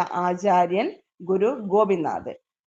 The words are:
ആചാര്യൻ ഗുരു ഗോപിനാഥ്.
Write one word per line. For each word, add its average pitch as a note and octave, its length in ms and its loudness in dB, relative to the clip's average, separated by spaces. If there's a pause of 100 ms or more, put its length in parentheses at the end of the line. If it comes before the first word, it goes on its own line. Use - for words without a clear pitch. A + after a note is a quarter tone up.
(140)
ആചാര്യൻ F3+ 720 2 (340)
ഗുരു F#3+ 280 0 (100)
ഗോപിനാഥ്. F3+ 760 0 (360)